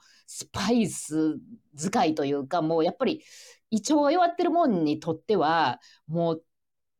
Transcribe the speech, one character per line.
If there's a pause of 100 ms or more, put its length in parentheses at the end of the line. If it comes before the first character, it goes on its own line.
(280)
ス
パ
イ
ス (380)
使
い
と
い
う
か、
も
う
や
っ
ぱ
り (480)
胃
腸
が
弱
っ
て
る
も
ん
に
と
っ
て
は、 (280)
も
う (560)